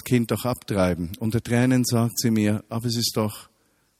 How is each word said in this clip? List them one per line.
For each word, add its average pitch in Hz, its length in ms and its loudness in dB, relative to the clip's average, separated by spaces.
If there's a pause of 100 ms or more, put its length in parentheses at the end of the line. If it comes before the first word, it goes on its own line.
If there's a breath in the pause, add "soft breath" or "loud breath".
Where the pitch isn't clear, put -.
Kind 120 280 0
doch 110 140 -2
abtreiben. 90 760 0
Unter 110 240 -2
Tränen 123 400 2
sagt 117 360 0
sie 117 120 0
mir, 107 380 2
„Aber 113 180 -6
es 117 80 -2
ist 117 220 -2
doch 107 320 -4 (500)